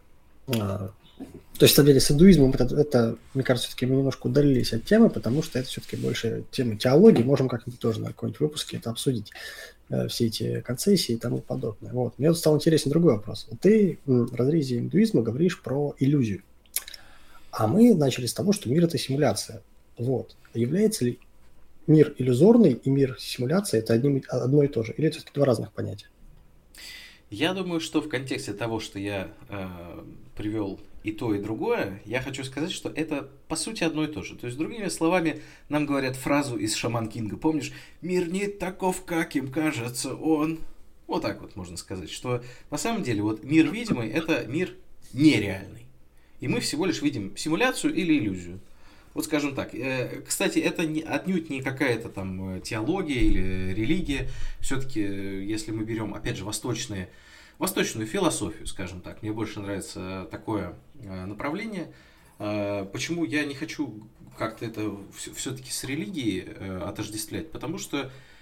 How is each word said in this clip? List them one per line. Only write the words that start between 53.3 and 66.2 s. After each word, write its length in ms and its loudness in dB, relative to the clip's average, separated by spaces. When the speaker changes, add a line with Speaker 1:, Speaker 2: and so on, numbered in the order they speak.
Speaker 2:
религия. 540 0
Все-таки, 420 0
э, 420 -4
если 280 -6
мы 120 -4
берем, 300 -6
опять 220 -6
же, 80 -10
восточные, 640 -6
восточную 480 -2
философию, 640 -2
скажем 320 -8
так, 220 -16
мне 100 -4
больше 280 -6
нравится 720 -10
такое, 440 -8
э, 240 -12
направление. 640 -8
Э, 540 -4
почему 320 -4
я 200 -2
не 100 -8
хочу 520 -8
как-то 260 -6
это 320 -6
все, 180 -14
все-таки 380 -10
с 120 -6
религией, 640 -4